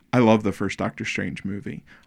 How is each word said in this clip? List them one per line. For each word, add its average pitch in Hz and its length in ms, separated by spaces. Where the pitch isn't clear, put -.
I 123 60
love 110 240
the 101 100
first 98 260
Doctor 107 260
Strange 98 400
movie. 98 380